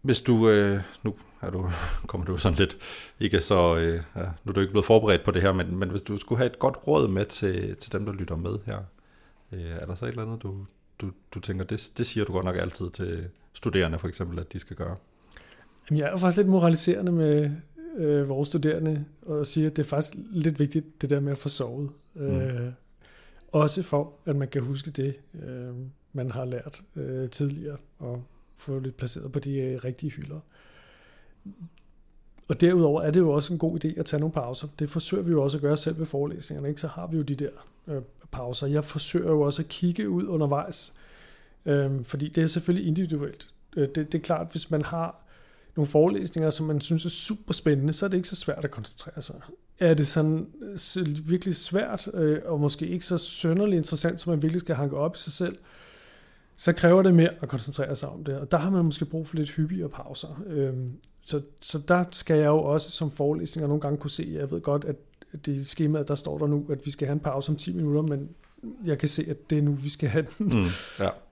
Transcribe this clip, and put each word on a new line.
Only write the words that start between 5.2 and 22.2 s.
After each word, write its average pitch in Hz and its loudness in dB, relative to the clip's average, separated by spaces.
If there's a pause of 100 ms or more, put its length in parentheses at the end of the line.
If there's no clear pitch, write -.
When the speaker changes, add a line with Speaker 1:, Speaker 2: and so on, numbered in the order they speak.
Speaker 1:
på 104 2
det 87 2
her, 98 6
men, 90 -2
men 95 -2
hvis 98 -6
du 104 -6
skulle 117 -2
have 123 2
et - -18
godt - 0
råd 147 4
med 98 0
til, 95 -4
til - -14
dem, 104 -4
der 101 -6
lytter 90 -6
med 92 -4
her, 101 -6 (760)
øh, 92 -10
er 82 -8
der 90 -8
så 120 -8
et 120 -6
eller 113 -8
andet, 113 -8
du, 98 -10 (340)
du, 98 -6 (240)
du 95 -8
tænker, 92 -6
det, - -8
det 120 -2
siger 107 -2
du 95 -4
godt 92 0
nok 92 0
altid 90 -4
til 87 -8 (260)
studerende 87 0
for 90 -6
eksempel, 87 -6
at 87 -10
de 95 -10
skal - -14
gøre? 87 -6 (920)
Speaker 2:
Jamen, 151 4
jeg 143 0
er - -2
jo 190 -4
faktisk 180 4
lidt 196 6
moraliserende 175 4
med, 151 4 (460)
øh, 147 2
vores 139 -2
studerende, 156 0 (180)
og 151 -2
siger, 156 2
at 151 -8
det 151 0
er - -4
faktisk 151 -2 (160)
lidt 160 0
vigtigt, 147 0
det 135 -2
der 143 2
med 139 0
at 139 -4
få - -6
sovet. 135 -4 (240)
Speaker 1:
Mm. 139 -2